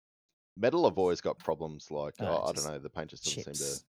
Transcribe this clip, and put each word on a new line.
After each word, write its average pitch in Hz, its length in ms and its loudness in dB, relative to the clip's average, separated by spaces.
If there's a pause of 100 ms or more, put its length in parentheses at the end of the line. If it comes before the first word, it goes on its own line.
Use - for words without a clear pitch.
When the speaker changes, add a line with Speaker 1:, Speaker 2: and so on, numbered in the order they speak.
(560)
Speaker 1:
Metal, 135 300 6
I've 95 120 4
always 90 220 4
got - 180 -2
problems, 78 520 -6
like, 73 300 -6
Speaker 2:
Oh, 82 240 0
Speaker 1:
I, 73 60 0
I - 20 -2
don't 80 100 -4
Speaker 2:
just 76 100 -4
Speaker 1:
know, 73 60 -6
the 71 120 -10
paint 78 200 -8
just 71 140 -14
doesn't - 160 -4
seem 73 180 -8
to 69 80 -4
Speaker 2:
chips. 69 180 -6 (140)